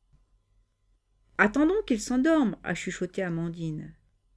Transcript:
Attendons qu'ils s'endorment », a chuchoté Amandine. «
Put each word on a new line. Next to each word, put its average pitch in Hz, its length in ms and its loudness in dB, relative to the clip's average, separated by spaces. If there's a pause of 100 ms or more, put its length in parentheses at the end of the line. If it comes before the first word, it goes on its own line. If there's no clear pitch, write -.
(1400)
Attendons 302 480 4
qu'ils 220 140 0
s'endorment », 262 600 2
a 175 120 -4
chuchoté 180 480 -6
Amandine. « 165 720 -6 (420)